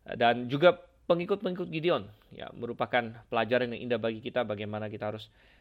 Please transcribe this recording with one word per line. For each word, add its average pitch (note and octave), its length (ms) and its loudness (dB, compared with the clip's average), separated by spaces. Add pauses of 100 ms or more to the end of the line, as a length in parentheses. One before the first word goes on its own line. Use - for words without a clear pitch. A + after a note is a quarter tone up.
dan A#2+ 400 2
juga D3 320 6 (320)
pengikut-pengikut F3+ 640 0
Gideon, D#3 320 0 (240)
ya, - 240 -14
merupakan A#2 560 -2 (160)
pelajaran A#2+ 480 2
yang A#2+ 160 -8
indah A#2+ 80 2
bagi A2+ 240 -2
kita, A#2+ 240 -2
bagaimana G#2+ 400 -4
kita G#2+ 240 -6
harus G#2+ 240 -10 (280)